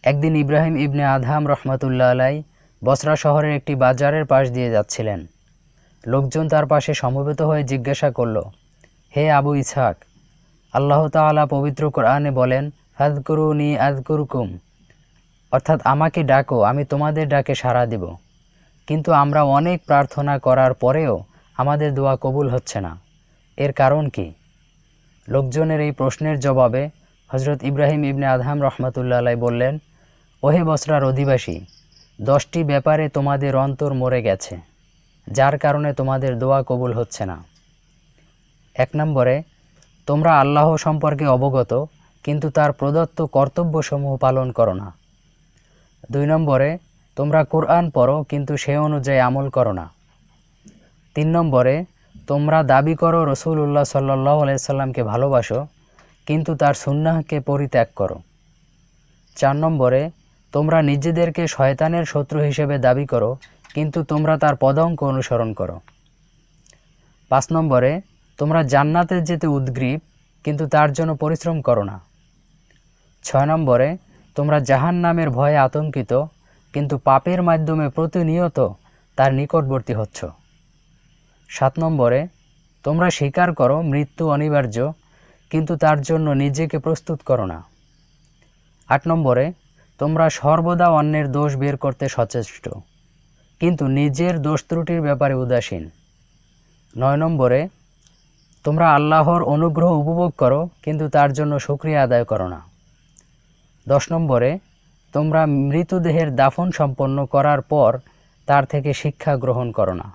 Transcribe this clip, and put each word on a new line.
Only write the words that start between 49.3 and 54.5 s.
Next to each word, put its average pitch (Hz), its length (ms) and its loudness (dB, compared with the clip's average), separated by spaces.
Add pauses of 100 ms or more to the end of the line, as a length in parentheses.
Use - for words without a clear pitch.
করো 120 220 0
না। 85 180 -8 (1300)
তিন 151 160 0
নম্বরে, 151 540 2 (420)
তোমরা 151 360 2
দাবি 143 320 4
করো 165 300 2
রাসূলুল্লাহ 147 580 0
সাল্লাল্লাহু 135 580 0
আলাইহি 139 180 0